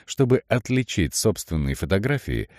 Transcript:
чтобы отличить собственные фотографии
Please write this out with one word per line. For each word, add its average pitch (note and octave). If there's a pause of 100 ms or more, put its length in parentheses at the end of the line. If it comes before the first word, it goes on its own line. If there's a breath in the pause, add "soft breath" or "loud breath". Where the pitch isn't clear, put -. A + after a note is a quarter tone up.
чтобы B2+
отличить B2
собственные D2+
фотографии F#2+